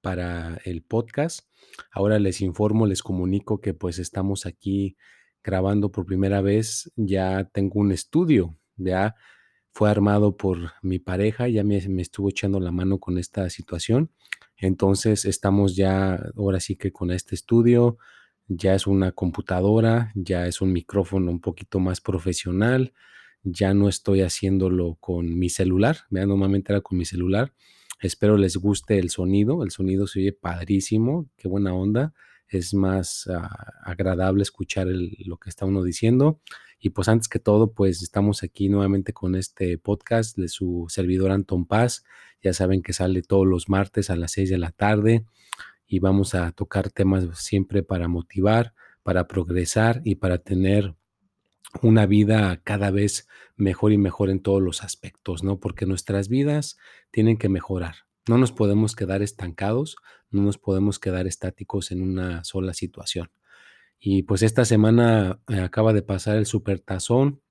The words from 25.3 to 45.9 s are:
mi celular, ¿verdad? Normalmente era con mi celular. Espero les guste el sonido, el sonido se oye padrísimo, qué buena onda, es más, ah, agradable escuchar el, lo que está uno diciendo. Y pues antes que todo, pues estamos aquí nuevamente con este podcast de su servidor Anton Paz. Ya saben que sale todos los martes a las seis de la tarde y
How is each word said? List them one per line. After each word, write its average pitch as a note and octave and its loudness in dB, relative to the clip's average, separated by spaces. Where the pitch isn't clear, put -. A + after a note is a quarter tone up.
mi F2+ 0
celular, F#2+ 2
¿verdad? G2 0
Normalmente G2 2
era G2+ 2
con F#2 -4
mi F2 -2
celular. F#2 -2
Espero G#2 2
les G2 2
guste G2 0
el F2+ 0
sonido, G#2 0
el G2 -4
sonido F#2+ -2
se - -6
oye G2 0
padrísimo, G#2 -2
qué - -12
buena F#2+ -2
onda, G#2+ 0
es F#2 -4
más, F#2+ -2
ah, F2 -10
agradable F#2 0
escuchar F#2 -4
el, F2+ -4
lo E2+ -10
que - -18
está - -10
uno F#2+ 0
diciendo. B2+ 2
Y G2+ -2
pues F#2+ -2
antes A2+ 2
que - -4
todo, G#2+ 4
pues F#2 0
estamos G2+ 0
aquí G2 -4
nuevamente G2 0
con F#2 -4
este F#2 -4
podcast A2 -2
de F2+ -4
su F2 -4
servidor F#2 0
Anton F#2+ 0
Paz. A#2 0
Ya F#2+ 2
saben F#2 0
que F2+ -8
sale F#2 0
todos G2 4
los F2+ 2
martes G2 0
a F2+ 0
las E2+ -4
seis F#2+ -2
de F#2 0
la E2 -4
tarde G#2+ 2
y G2 -2